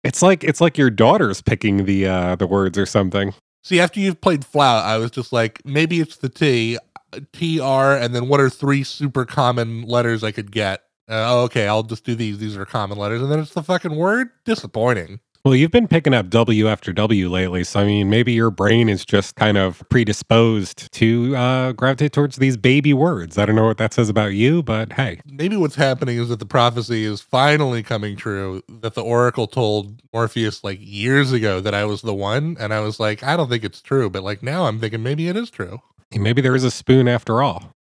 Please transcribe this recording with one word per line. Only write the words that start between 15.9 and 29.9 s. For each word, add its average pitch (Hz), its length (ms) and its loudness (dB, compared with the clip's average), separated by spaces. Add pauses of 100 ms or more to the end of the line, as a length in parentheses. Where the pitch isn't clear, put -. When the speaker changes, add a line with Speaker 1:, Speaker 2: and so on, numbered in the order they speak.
Speaker 1:
up 101 160 0
W 113 380 2
after 107 240 -4
W 101 380 0
lately, 90 340 -2
so, - 160 -4
I 101 60 2
mean, 104 240 2
maybe 117 240 2
your 113 180 2
brain 110 380 2
is 101 160 -2
just - 300 0
kind 107 220 4
of 95 320 0
predisposed 113 1000 2
to, 120 460 0
uh, 127 340 0
gravitate 131 400 0
towards 147 240 0
these 131 220 2
baby 135 340 4
words. 127 460 0
I 101 80 2
don't 107 100 2
know 110 100 4
what 110 120 2
that 110 160 -2
says 113 160 2
about 104 240 0
you, 131 280 2
but 110 300 -4
hey. 110 340 -4
Speaker 2:
Maybe 151 300 -6
what's 160 200 -2
happening 131 420 0
is 117 100 -2
that 117 120 -6
the 110 60 -12
prophecy 117 600 0
is 104 160 -6
finally 135 600 2
coming 104 360 -6
true 98 500 -8
that 113 260 -10
the 117 100 -8
Oracle 120 440 2
told 104 540 -4 (100)